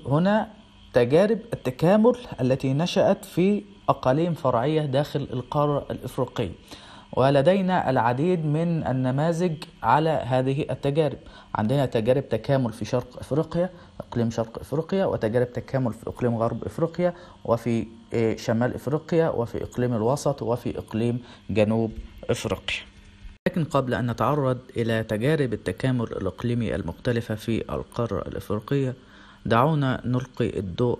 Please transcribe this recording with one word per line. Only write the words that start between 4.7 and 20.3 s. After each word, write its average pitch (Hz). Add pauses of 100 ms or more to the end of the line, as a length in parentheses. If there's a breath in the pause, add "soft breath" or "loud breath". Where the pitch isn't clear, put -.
داخل 139
القارة 147
الإفريقية، 117 (640 loud breath)
ولدينا 165
العديد 135
من 160
النماذج 147 (300)
على 151
هذه 131
التجارب. 139 (380 loud breath)
عندنا 127
تجارب 127
تكامل 123
في 107
شرق -
إفريقيا، 160 (300 loud breath)
إقليم 113
شرق -
إفريقيا، 165
وتجارب 120
تكامل 123
في -
إقليم 117
غرب 113
إفريقيا، 170 (320 loud breath)
وفي، 117 (260)
آه، 110
شمال 117
إفريقيا، 156
وفي -
إقليم 123
الوسط، 131